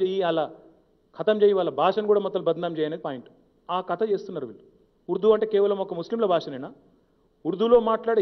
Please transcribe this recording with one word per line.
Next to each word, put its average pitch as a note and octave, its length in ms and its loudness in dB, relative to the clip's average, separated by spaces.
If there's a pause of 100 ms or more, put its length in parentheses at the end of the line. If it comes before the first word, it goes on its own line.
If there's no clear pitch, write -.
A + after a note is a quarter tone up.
చెయ్యి, F#3+ 180 0 (100)
అలా E3 140 0 (760)
ఖతం G#3+ 240 2
చెయ్యి, G3+ 160 6
వాళ్ళ E3 120 0 (100)
భాషను G3 300 2
కూడా G#3 160 4
మొత్తం F#3 220 -4
బద్నాం E3+ 300 -2
చేయి D3+ 100 -2
అనేది E3 180 -8
పాయింట్. C3+ 220 -10 (480)
ఆ - 20 -2 (120)
కథ F3+ 120 -4 (100)
చేస్తున్నారు F#3 380 -6
వీళ్ళు. - 140 -20 (480)
ఉర్దూ F#3+ 220 2
అంటే G#3+ 200 0
కేవలం G3+ 300 2
ఒక F#3 160 -10
ముస్లింల A3+ 320 -2
భాషనేనా? D3+ 380 -2 (760)
ఉర్దూలో A3 300 4 (120)
మాట్లాడే A3+ 320 0